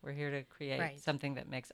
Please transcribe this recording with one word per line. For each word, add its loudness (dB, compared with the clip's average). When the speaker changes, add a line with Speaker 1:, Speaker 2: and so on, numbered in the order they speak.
Speaker 1:
We're -4
here 2
to 0
create -2
Speaker 2:
Right. 0
Speaker 1:
something 2
that -4
makes -4